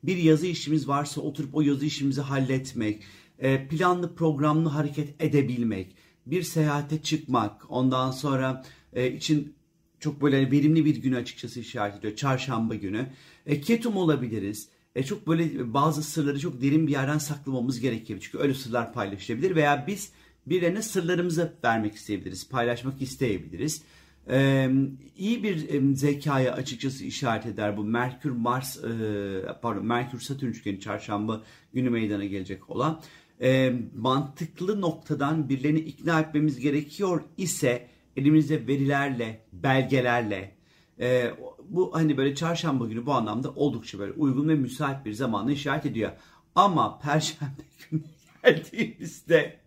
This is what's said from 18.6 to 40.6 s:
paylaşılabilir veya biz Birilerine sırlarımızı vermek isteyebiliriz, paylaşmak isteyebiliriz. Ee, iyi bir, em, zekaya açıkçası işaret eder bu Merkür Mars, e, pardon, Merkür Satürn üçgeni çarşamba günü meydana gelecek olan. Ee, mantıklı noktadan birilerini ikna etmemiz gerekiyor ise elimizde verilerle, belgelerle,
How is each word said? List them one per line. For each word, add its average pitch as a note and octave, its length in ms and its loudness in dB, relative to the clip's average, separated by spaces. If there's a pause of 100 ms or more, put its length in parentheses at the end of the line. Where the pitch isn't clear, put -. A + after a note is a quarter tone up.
paylaşılabilir A#2 640 -2
veya C#3+ 300 4
biz G3 260 -8 (340)
Birilerine F3 360 0
sırlarımızı E3+ 720 0 (100)
vermek A2+ 300 2
isteyebiliriz, F#2 540 -8
paylaşmak B2+ 540 -2
isteyebiliriz. G#2 800 -4 (480)
Ee, C3+ 400 4 (460)
iyi G#3 260 -2
bir, F3+ 260 -2
em, C#3 280 4
zekaya C#3+ 560 2
açıkçası C3 520 -6
işaret A2+ 420 -2
eder G#2 300 -2
bu G#2 80 -4
Merkür B2 460 -2
Mars, A#2+ 540 -2
e, A#2 60 -4 (720)
pardon, G#2 240 -4
Merkür A#2+ 340 -2
Satürn C3 260 -8
üçgeni G2+ 340 -6
çarşamba G#2+ 600 -4 (300)
günü B2+ 180 0
meydana G#2+ 340 0
gelecek F#2+ 460 -8
olan. C#3+ 300 -2 (420)
Ee, C3 300 4 (240)
mantıklı D3+ 840 -2
noktadan D#3 680 -2
birilerini C#3 300 2
ikna D#3+ 420 0
etmemiz D3+ 400 0
gerekiyor D3 600 0 (140)
ise C3+ 520 0 (280)
elimizde D3 500 4
verilerle, C3+ 880 0
belgelerle, A#2+ 1040 2 (440)